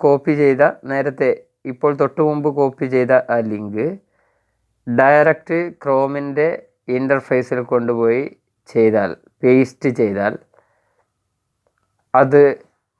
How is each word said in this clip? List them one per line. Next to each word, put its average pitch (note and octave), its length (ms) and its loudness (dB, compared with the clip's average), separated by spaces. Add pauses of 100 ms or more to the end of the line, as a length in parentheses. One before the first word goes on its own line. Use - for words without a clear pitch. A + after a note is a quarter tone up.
കോപ്പി C#3+ 280 2 (100)
ചെയ്ത, C#3 200 2 (280)
നേരത്തെ C3+ 400 -2 (420)
ഇപ്പോൾ D3 180 -2 (100)
തൊട്ടു C#3+ 280 -2
മുമ്പ് D3 200 -4 (100)
കോപ്പി C3+ 360 -2
ചെയ്ത B2+ 180 2 (220)
ആ - 20 0 (140)
ലിങ്ക് G#2+ 360 -6 (1120)
ഡയറക്റ്റ് D3+ 600 2 (240)
Chrome-ൻ്റെ C#3 640 -2 (500)
ഇൻ്റർഫേസിൽ C3 600 -2 (140)
കൊണ്ടുപോയി A#2+ 500 0 (500)
ചെയ്താൽ, G#2+ 380 2 (320)
പേസ്റ്റ് B2+ 560 0
ചെയ്താൽ G2+ 340 -2 (1900)
അത് C#3 200 4 (600)